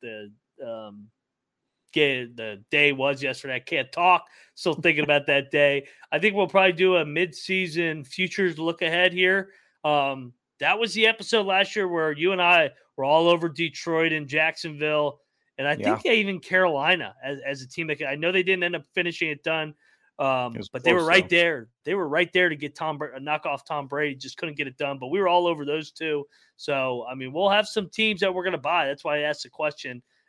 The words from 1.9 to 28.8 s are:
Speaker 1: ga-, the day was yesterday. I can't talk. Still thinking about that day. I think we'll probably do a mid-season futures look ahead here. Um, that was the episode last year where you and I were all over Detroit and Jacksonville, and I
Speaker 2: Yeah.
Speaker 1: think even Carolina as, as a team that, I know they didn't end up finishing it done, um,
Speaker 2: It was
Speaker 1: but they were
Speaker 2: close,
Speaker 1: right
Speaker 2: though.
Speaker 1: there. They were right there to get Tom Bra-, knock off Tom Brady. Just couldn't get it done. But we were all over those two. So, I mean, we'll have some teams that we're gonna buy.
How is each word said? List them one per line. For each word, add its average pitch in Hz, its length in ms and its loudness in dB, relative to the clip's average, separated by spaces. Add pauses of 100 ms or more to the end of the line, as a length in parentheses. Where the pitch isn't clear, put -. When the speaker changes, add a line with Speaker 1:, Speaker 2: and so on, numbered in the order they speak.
Speaker 1:
ga-, 135 340 2
the 113 440 -12
day 147 220 4
was 135 300 -2
yesterday. 131 340 -6
I 123 40 -8
can't 151 320 -4
talk. 175 340 4 (280)
Still 165 200 -2
thinking 156 300 2
about 143 220 2
that 139 240 2
day. 143 360 4 (260)
I 160 60 0
think 196 160 2
we'll 196 120 2
probably 190 260 4
do 180 240 4
a 165 80 2
mid-season 165 1000 -4
futures 180 540 -2
look 165 240 -2
ahead 175 300 2
here. 185 380 2 (340)
Um, 139 480 0 (260)
that 170 200 0
was 220 160 -2
the 220 120 4
episode 220 400 0
last 196 300 0
year 202 100 0
where 160 260 0
you 160 200 0
and 185 80 0
I 175 300 4 (260)
were 135 80 -4
all 160 240 4
over 170 200 4
Detroit 160 640 -2
and 151 140 -4
Jacksonville, 151 960 -2 (380)
and 139 100 -2
I 147 100 0
Speaker 2:
Yeah. 104 180 0
Speaker 1:
think 110 100 -8 (100)
even 196 240 -2
Carolina 165 840 0
as, 139 240 -8
as 139 160 -6
a 127 60 -16
team 165 200 -8
that, 151 200 -6
I 139 60 -4
know 165 180 -2
they 185 100 2
didn't 185 220 0
end 175 120 -2
up 151 180 -12
finishing 170 360 -2
it 143 140 -8
done, 156 300 -2 (440)
um, 127 360 0
Speaker 2:
It 110 40 -8
was 98 120 -10
Speaker 1:
but 127 120 -8
they 165 120 4
were 180 60 4
Speaker 2:
close, 160 80 0
Speaker 1:
right 180 200 4
Speaker 2:
though. 170 80 4
Speaker 1:
there. 156 320 2 (160)
They 160 100 -4
were 185 140 -2
right 170 240 0
there 180 160 4
to 156 80 -2
get 143 180 -10
Tom 156 220 -6
Bra-, 135 240 -10
knock 147 240 -4
off 143 220 -6
Tom 147 200 -6
Brady. 143 280 -4
Just 131 240 -16
couldn't 156 180 -10
get 147 100 -6
it 127 120 -14
done. 139 200 -4
But 127 100 -10
we 180 120 -2
were 190 80 2
all 175 180 4
over 151 200 -2
those 151 260 -4
two. 151 320 -4 (320)
So, 131 500 -4
I 127 80 -10
mean, 131 200 -10
we'll 190 160 2
have 208 180 2
some 196 220 -4
teams 214 300 0
that 190 120 2
we're 180 120 -4
gonna 180 120 -2
buy. 139 300 0